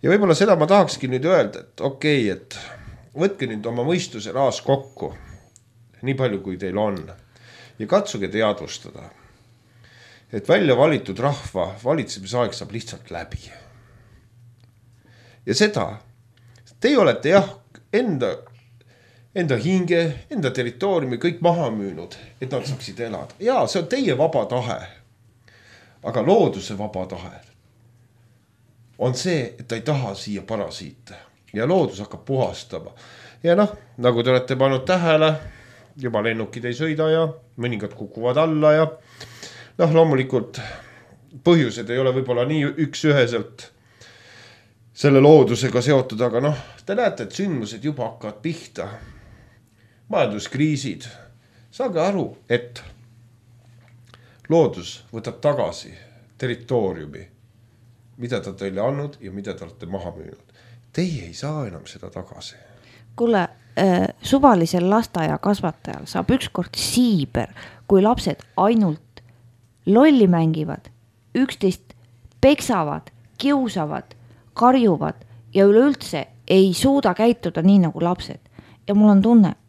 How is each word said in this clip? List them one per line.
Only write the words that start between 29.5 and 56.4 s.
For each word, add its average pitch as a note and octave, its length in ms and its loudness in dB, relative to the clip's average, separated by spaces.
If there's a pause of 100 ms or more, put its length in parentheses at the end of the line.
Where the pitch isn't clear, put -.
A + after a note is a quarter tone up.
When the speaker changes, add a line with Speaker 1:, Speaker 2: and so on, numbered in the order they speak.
Speaker 1:
et - 80 -18
ta A2+ 100 -6
ei A2 40 -10
taha B2 340 -2
siia G2+ 300 -10
parasiite. F#2+ 720 -10 (360)
Ja G#2+ 140 -2
loodus D#3+ 320 0
hakkab G#2 260 -14
puhastama. F#2+ 680 -6 (500)
Ja E3+ 140 4
noh, G#3 160 2 (240)
nagu A#2+ 260 2
te B2 60 0
olete B2+ 260 0
pannud C3 300 2
tähele, D#3+ 480 2 (640)
juba A#2 260 -4
lennukid A2+ 460 -4
ei B2 80 -6
sõida D#3 320 -2
ja D#3+ 160 2 (320)
mõningad A2+ 400 -6
kukuvad A#2 400 -4
alla D3+ 400 4
ja D#3+ 80 4 (960)
noh, D#3+ 120 4
loomulikult C3 680 2 (840)
põhjused B2 440 2
ei B2 120 -2
ole C3 140 2
võib-olla B2 320 0
nii D3+ 200 0 (180)
üksüheselt B2+ 840 0 (1300)
selle C#3 220 6
loodusega B2 580 6
seotud, A#2+ 400 0
aga A#2+ 220 0
noh, D3 200 -2 (220)
te G3 120 -4
näete, A#3+ 280 -2
et - 100 -14
sündmused A#2 480 -6
juba C3 260 -4
hakkavad G#2+ 340 -14
pihta. G2+ 460 -10 (1200)
Majanduskriisid. C3 960 -4 (640)
Saage G#3 320 -4
aru, F#3 220 -2 (260)
et B2 300 -6 (1700)
loodus D3 460 0 (160)
võtab A2+ 280 -12
tagasi B2 520 -2 (440)
territooriumi, F#2+ 840 -4 (960)